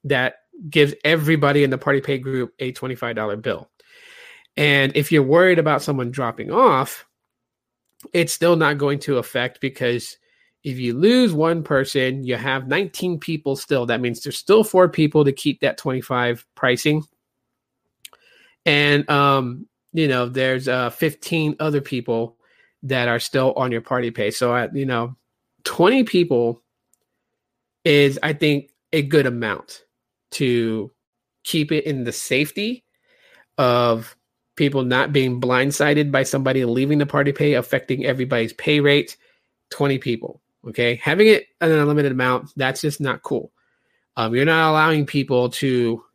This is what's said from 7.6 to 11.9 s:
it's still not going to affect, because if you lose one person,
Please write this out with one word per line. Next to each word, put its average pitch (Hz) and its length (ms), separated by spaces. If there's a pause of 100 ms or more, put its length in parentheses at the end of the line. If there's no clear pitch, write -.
it's 165 200
still 170 220
not 147 220
going 143 220
to 143 180
affect, 123 440
because 123 560 (460)
if 127 140
you 120 160
lose 214 400
one 160 300
person, 135 600